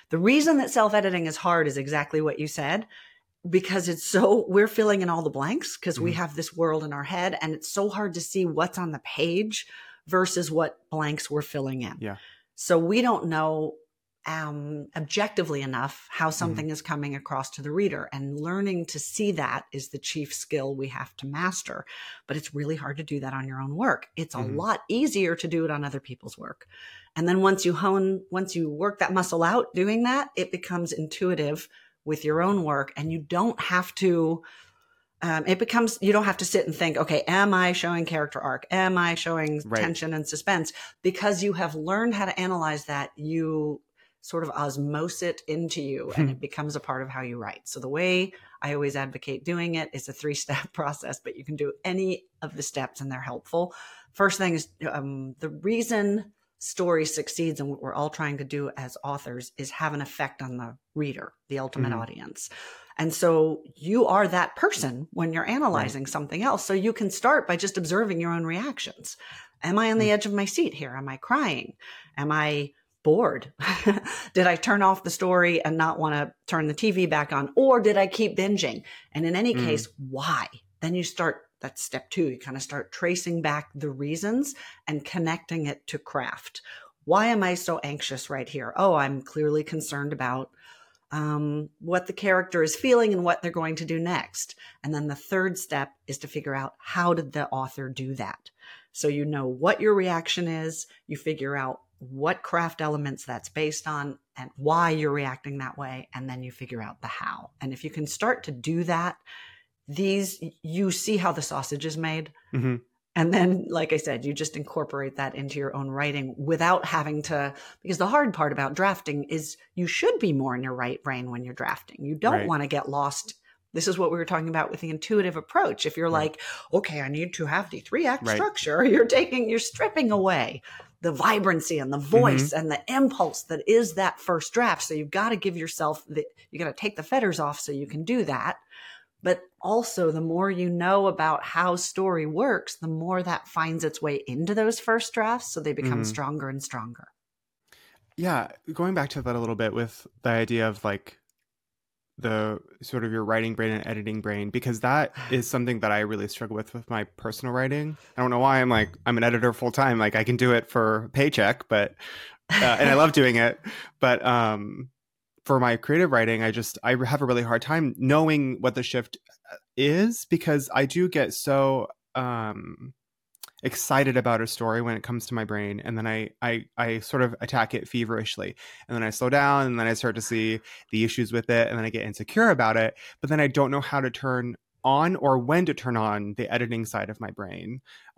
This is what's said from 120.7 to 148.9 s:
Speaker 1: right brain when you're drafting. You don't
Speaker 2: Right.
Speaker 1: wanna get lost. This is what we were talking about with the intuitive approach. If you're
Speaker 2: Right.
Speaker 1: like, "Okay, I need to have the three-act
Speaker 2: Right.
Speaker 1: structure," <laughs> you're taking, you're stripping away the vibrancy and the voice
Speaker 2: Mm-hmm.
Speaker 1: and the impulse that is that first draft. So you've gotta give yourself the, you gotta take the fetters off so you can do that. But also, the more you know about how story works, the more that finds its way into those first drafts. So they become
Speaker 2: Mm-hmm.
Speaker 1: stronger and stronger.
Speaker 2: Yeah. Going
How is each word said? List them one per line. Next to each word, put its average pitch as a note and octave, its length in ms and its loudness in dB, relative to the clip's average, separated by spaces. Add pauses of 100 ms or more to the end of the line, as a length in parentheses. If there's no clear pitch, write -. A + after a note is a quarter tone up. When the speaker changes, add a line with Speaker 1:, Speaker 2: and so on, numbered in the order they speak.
Speaker 1:
right B2 300 -4
brain B2+ 260 -4
when B2 140 -8
you're B2 100 -12
drafting. - 500 -6
You D3 120 -4
don't A3 160 2
Speaker 2:
Right. G3+ 160 0
Speaker 1:
wanna D3 180 0
get C#3+ 220 -2
lost. C#3+ 460 -4 (380)
This D#3+ 140 -2
is F#3 120 0
what E3+ 120 2
we E3+ 80 -2
were E3 60 -2
talking E3 240 -2
about D#3+ 220 0
with - 100 -8
the E3 100 -8
intuitive F3+ 460 0
approach. G#3+ 500 0
If D3+ 100 -4
you're E3 140 0
Speaker 2:
Right. D#3 220 2
Speaker 1:
like, - 80 -18 (320)
"Okay, E3 300 0
I C3+ 60 -4
need D#3+ 260 -4
to E3 120 -4
have E3 240 -2
the - 100 -10
three-act C4 460 0
Speaker 2:
Right. G#2+ 80 2
Speaker 1:
structure," D#3 500 0
<laughs> - 0 -
you're C#4 220 8
taking, B3+ 420 2
you're A3+ 120 2
stripping D#4 500 0
away F#3 520 2 (400)
the E3+ 100 0
vibrancy F3 640 2
and C3+ 140 -2
the C#3+ 60 -2
voice C#3+ 540 6
Speaker 2:
Mm-hmm. D#3 60 0
Speaker 1:
and D#3+ 140 -2
the - 160 -4
impulse B3+ 560 2
that D#3+ 240 -6
is G#3+ 260 6
that F#3 240 0
first E3 360 -2
draft. A3+ 280 2
So - 120 -6
you've D3+ 160 -4
gotta G#3+ 260 0
give F3+ 200 -2
yourself D#3+ 520 -4
the, D3 160 -4 (260)
you - 80 -12
gotta D#3 140 -4
take G#3 240 -6
the D#3 80 -10
fetters A3 340 2
off D3 220 -2
so - 100 -8
you C#3+ 160 -4
can D3+ 180 -8
do A3+ 200 2
that. C#3 320 -2 (640)
But F3+ 200 -4 (200)
also, G3+ 480 0
the D#3 100 -2
more E3+ 300 0
you F3+ 180 -2
know F#3 380 2
about E3 360 2
how F3 340 0
story F3 500 0
works, F#3+ 500 0
the D#3+ 120 -8
more E3+ 340 -2
that F3+ 260 -4
finds D#3+ 340 -2
its D3+ 200 -2
way D3 140 0 (100)
into E3 280 -2
those A3 240 2
first A#3 360 0
drafts. A#3 360 -2
So E3 100 -6
they D3+ 120 -4
become C3 280 -2
Speaker 2:
Mm-hmm. - 40 -2
Speaker 1:
stronger C#3 460 -4
and C3+ 120 -8
stronger. A#2 460 -12 (1080)
Speaker 2:
Yeah. D#3+ 320 0 (240)
Going F3 220 0